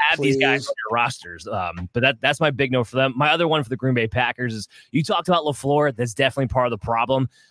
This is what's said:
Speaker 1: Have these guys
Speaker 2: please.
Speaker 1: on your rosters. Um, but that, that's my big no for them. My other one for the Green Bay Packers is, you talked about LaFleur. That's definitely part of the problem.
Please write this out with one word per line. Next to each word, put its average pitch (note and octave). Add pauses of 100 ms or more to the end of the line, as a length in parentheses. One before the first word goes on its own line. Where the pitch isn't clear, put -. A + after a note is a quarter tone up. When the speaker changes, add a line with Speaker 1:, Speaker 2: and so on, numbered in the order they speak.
Speaker 1:
Have D#3+
these C3+
guys C3
Speaker 2:
please. B2
Speaker 1:
on - (100)
your A2
rosters. G#2
Um, F2+
but A#2+
that, C3+
that's C#3
my D3+
big C3
no B2+
for A2
them. C3
My D3
other E3
one D3+
for G#2+
the B2+
Green B2+
Bay A2+
Packers B2
is, G#2+ (240)
you C#3
talked E3+
about F3
LaFleur. C#3+
That's A#2
definitely C3+
part B2
of -
the A2
problem. B2 (220)